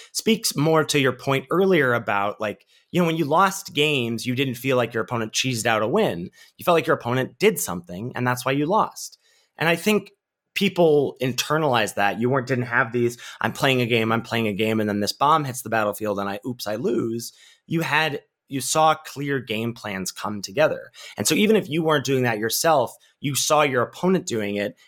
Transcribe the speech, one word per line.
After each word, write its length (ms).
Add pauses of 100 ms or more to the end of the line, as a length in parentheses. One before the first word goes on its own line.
(120)
speaks 420
more 300
to 160
your 120
point 380
earlier 420
about, 480
like, 260 (260)
you 80
know, 60
when 100
you 80
lost 500
games, 500
you 120
didn't 180
feel 220
like 180
your 80
opponent 300
cheesed 340
out 160
a 60
win. 420 (260)
You 80
felt 120
like 100
your 100
opponent 440
did 180
something, 560
and 100
that's 200
why 80
you 140
lost. 520 (400)
And 100
I 60
think 380 (400)
people 720
internalize 720
that. 260
You 80
weren't, 200
didn't 160
have 260
these, 260 (240)
"I'm 120
playing 280
a 60
game, 240
I'm 100
playing 280
a 40
game, 280
and 80
then 100
this 140
bomb 320
hits 180
the 80
battlefield, 480
and 100
I, 160
oops, 220
I 80
lose." 580 (360)
You 140
had, 400 (260)
you 120
saw 360
clear 420
game 340
plans 380
come 320
together. 480 (260)
And 120
so 80
even 180
if 140
you 160
weren't 200
doing 200
that 160
yourself, 560 (240)
you 160
saw 260
your 200
opponent 440
doing 300
it, 200 (100)